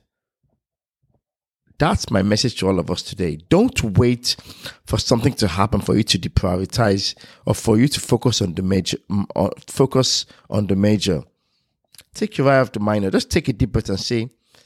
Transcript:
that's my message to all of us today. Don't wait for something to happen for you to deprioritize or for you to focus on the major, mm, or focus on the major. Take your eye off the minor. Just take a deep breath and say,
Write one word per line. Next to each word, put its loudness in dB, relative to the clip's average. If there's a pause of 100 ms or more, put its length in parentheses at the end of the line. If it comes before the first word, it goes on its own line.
(1800)
that's 0
my 2
message 0
to -2
all 2
of -4
us -4
today. -6 (120)
Don't 2
wait 2 (500)
for -2
something 0
to 0
happen 0
for 0
you 2
to 0
deprioritize 0 (300)
or 2
for 2
you 6
to -4
focus 0
on -2
the -2
major, 0 (120)
mm, 0 (100)
or 0 (160)
focus 0 (240)
on -2
the 0
major. 2 (880)
Take -6
your 4
eye 6
off 0
the -6
minor. 0
Just 0
take -2
a 2
deep -2
breath -2
and -4
say, -4 (360)